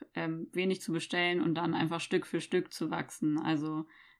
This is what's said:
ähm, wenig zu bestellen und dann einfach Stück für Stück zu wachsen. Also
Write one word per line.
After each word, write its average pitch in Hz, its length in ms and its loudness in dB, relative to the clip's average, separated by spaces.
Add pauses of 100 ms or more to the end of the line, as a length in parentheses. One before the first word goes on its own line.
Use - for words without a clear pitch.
(140)
ähm, 165 380 -4
wenig 185 300 2
zu - 100 -4
bestellen 175 480 2
und 165 160 4
dann 165 180 2
einfach 160 280 0
Stück - 260 0
für 165 140 -2
Stück 180 320 0
zu 156 180 -2
wachsen. 156 480 0
Also 156 460 0 (340)